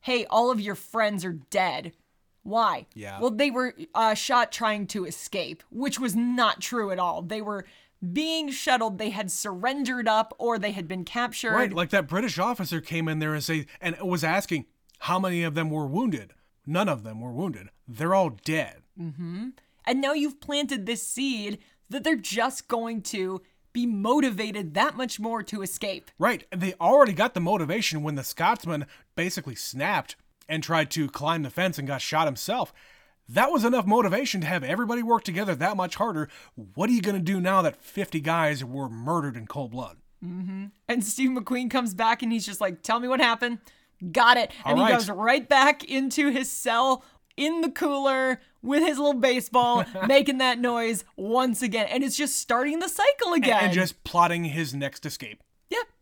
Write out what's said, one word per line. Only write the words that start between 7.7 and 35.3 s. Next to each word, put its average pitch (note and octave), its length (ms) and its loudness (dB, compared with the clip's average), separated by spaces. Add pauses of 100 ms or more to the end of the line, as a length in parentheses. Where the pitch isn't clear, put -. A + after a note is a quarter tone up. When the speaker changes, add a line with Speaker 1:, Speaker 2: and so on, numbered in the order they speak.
Speaker 1:
being D#4 360 -2
shuttled. A#3 460 0
They G#3+ 140 -4
had G3 200 -6
surrendered A#3+ 800 -2
up A3 300 2
or A#3 200 0
they G3+ 140 -2
had E3+ 160 -8
been F#3 160 -6
captured. A#3+ 480 -4
Speaker 2:
Right, A#3 180 2
like E3+ 200 -2
that F#3 180 2
British F#3 300 -2
officer F3+ 420 -2
came D#3+ 280 -4
in D#3 100 -2
there D#3 160 -2
and D3 100 -4
say, D#3 220 -2 (120)
and F3 220 -4
was F3+ 240 -2
asking E3 400 0 (360)
how F3+ 180 0
many F3+ 240 0
of D#3+ 120 -2
them D#3 140 0
were D3+ 180 -2
wounded. D3 460 -2 (340)
None F3+ 220 0
of B2+ 160 -4
them A2 160 -12
were B2 120 -10
wounded. A#2 360 -6 (180)
They're D#3 280 -2
all F#3 160 4
dead. C3+ 460 -4 (220)
Speaker 1:
Mm-hmm. E3+ 500 -10 (360)
And B3+ 160 0
now C#4 140 2
you've D4 260 -2
planted C#4+ 460 -2
this A#3 200 -4
seed A3 520 -4 (320)
that C4+ 140 -6
they're D#4 120 4
just A#3 520 -2
going A#3 340 -2
to F#3 400 -4 (320)
be A#3+ 100 0
motivated G#3+ 920 0
that A3 220 2
much B3 240 -6
more A3+ 220 -4
to G#3 200 -8
escape. - 560 -8
Speaker 2:
Right. G#3 260 2 (120)
They F3+ 240 -2
already A3+ 320 8
got G3 220 0
the F#3 60 0
motivation E3+ 600 -2
when D3 120 -4
the C3+ 100 -6
Scotsman E3+ 600 -2 (280)
basically E3+ 400 -4
snapped D3 600 -4 (320)
and D#3 160 -4
tried D#3+ 260 2
to D3+ 180 -2
climb D#3 340 -2
the C3 80 -6
fence F3 280 -2
and C#3 80 -6
got C3+ 140 -4
shot D#3 260 0
himself. F#3 460 -4 (560)
That A3 240 2
was A#3+ 120 2
enough A#3+ 220 2
motivation G#3 540 2
to D#3 80 -2
have E3 160 -2
everybody A3+ 400 -2
work A#3 180 2
together F#3+ 320 -2